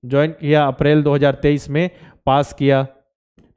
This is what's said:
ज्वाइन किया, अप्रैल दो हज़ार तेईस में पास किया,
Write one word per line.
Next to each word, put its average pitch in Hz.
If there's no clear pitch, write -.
ज्वाइन 143
किया, 151
अप्रैल 147
दो 143
हज़ार 139
तेईस 147
में 160
पास 139
किया, 139